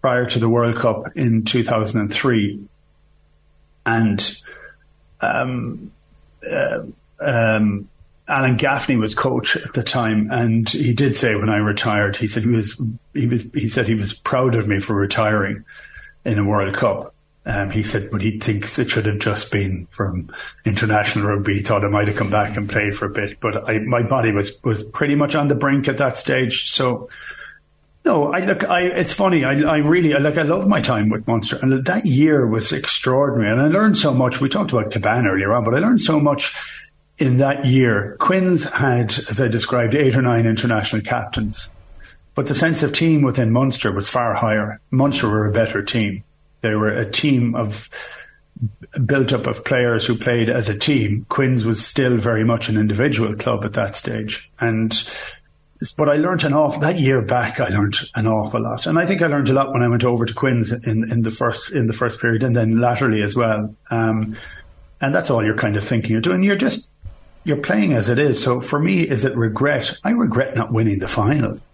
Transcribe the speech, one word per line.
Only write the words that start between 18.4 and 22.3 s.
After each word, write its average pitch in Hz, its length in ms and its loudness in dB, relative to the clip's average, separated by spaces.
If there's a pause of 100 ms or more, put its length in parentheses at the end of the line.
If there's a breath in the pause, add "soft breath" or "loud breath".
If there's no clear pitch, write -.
it 127 120 -2
should 107 160 0
have 104 120 -2
just - 320 -4
been 95 400 -4
from 90 400 -6 (360 loud breath)
international 104 580 0
rugby. 101 300 0
He 98 80 -2
thought 104 200 0
I 104 60 0
might 104 180 2
have 101 100 -2
come 101 120 -4
back 104 300 0